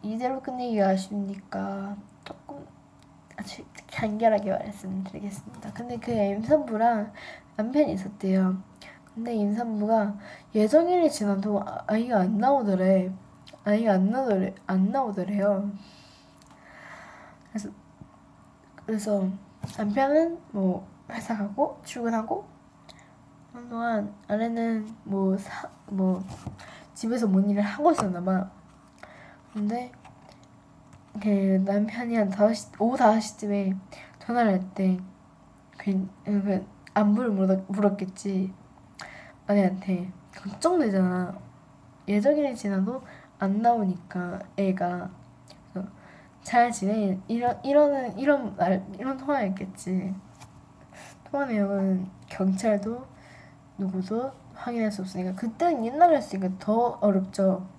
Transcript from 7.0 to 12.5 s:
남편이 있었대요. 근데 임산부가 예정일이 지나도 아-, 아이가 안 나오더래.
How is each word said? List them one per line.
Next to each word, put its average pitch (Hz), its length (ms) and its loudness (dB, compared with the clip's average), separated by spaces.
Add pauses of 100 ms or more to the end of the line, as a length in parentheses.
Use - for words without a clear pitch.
남편이 254 360 2
있었대요. 190 680 0 (520)
근데 233 200 -6
임산부가 214 840 0 (380)
예정일이 320 560 6
지나도 202 520 0
아-, - 240 -8
아이가 226 340 2
안 196 180 2
나오더래. 190 720 4 (520)